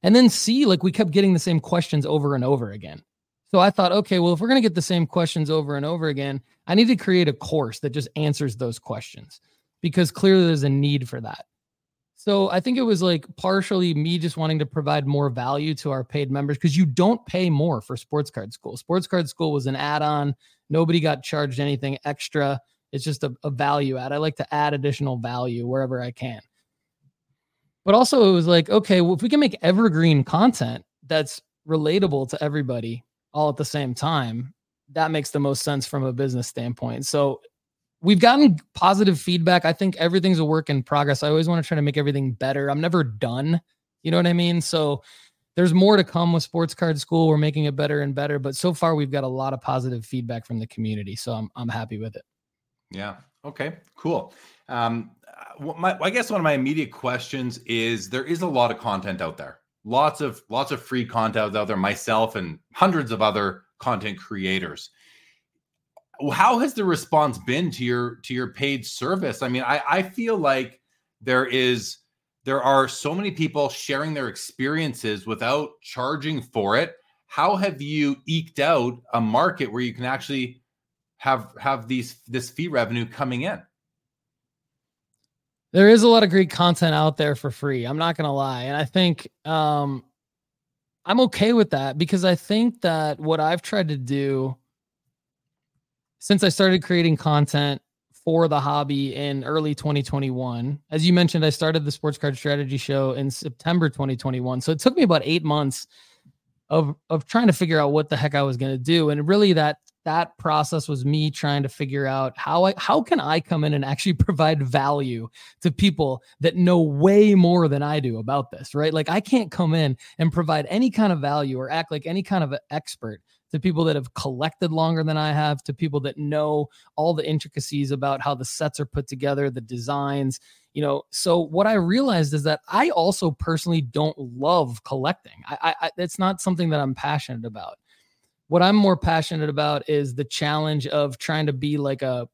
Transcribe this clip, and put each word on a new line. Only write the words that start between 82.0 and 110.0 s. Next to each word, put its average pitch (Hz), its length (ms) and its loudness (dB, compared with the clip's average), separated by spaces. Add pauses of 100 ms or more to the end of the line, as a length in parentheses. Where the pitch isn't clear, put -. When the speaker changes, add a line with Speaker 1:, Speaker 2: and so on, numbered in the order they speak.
Speaker 2:
this 120 220 -6
fee 170 180 -8
revenue 117 380 0
coming 127 360 -6
in? 190 200 -8 (2000)
Speaker 1:
There 190 180 8
is 226 140 10
a 240 40 8
lot 226 140 8
of 202 80 4
great 185 220 4
content 170 420 2
out 156 240 2
there 147 180 0
for 139 140 -8
free. 127 360 -4
I'm 139 120 -6
not 165 180 -2
gonna 147 180 -4
lie. 135 300 -4
And 139 140 -6
I 151 80 -2
think, 175 420 0 (180)
um, 147 600 -2 (1000)
I'm 214 160 2
okay 226 320 2
with 220 180 4
that, 135 260 -4
because 180 260 0
I 180 120 4
think 226 460 0
that 156 380 0
what 156 200 0
I've 160 240 0
tried 190 240 -2
to 151 100 -4
do 131 580 -2 (1600)
since 202 220 2
I 196 60 4
started 185 340 2
creating 170 360 2
content 143 640 0 (320)
for 165 340 0
the 147 140 0
hobby 143 520 -2
in 139 300 -6
early 151 320 -2
twenty 147 260 -2
twenty-one, 127 800 -4 (100)
as 156 160 -2
you 180 60 4
mentioned, 170 340 4
I 151 40 4
started 160 340 -2
the 143 80 -4
Sports 147 260 -4
Card 139 200 -4
Strategy 143 400 -4
Show 135 340 -2
in 135 180 -4
September 160 600 -2
twenty 135 260 -4
twenty-one. 127 460 -4
So 160 100 -2
it 160 80 -2
took 262 160 2
me 349 80 4
about 175 220 4
eight 160 180 0
months 147 440 -2 (840)
of, 151 260 0 (140)
of 160 160 -2
trying 233 220 2
to 175 60 6
figure 165 240 0
out 143 140 2
what 151 160 0
the 147 80 -4
heck 139 200 -2
I 143 60 2
was 135 140 0
gonna 135 220 -4
do. 151 320 2
And 147 180 -2
really 202 240 6
that, 151 280 2 (260)